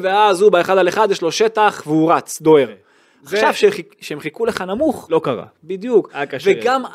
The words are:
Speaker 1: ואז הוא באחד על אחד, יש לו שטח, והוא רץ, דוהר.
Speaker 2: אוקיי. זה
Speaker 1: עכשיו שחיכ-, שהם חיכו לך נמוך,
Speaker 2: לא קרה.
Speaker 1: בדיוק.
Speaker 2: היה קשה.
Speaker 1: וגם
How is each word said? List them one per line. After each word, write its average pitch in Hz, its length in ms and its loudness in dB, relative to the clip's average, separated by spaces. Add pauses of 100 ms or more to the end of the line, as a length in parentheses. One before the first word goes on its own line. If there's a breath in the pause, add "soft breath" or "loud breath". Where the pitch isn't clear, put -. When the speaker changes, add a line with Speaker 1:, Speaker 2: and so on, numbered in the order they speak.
Speaker 1:
ואז 196 400 2
הוא 208 100 6
באחד 175 260 2
על 180 100 2
אחד, 202 220 0
יש 185 120 -4
לו 165 100 -2
שטח, 214 540 0
והוא 160 260 2
רץ, - 300 -4
דוהר. 156 240 6
Speaker 2:
אוקיי. 107 100 -18 (460 soft breath)
זה 208 260 -2
Speaker 1:
עכשיו 208 220 2
שחיכ-, - 300 -10
שהם 160 200 -12
חיכו 165 260 -8
לך 226 140 -6
נמוך, 220 500 -4
Speaker 2:
לא 160 140 2
קרה. 107 200 -6 (200)
Speaker 1:
בדיוק. 190 480 -2
Speaker 2:
היה 139 140 -6
קשה. 147 280 -2
Speaker 1:
וגם 254 280 -2 (120)